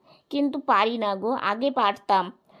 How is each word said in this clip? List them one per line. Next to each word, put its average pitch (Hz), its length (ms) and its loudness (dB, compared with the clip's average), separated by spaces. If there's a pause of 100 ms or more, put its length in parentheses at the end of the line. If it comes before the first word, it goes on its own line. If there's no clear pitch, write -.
(320)
কিন্তু 285 280 0
পারি 226 380 2
না 208 180 -2
গো। 202 160 -4 (100)
আগে 226 300 -2
পারতাম 202 540 0 (360)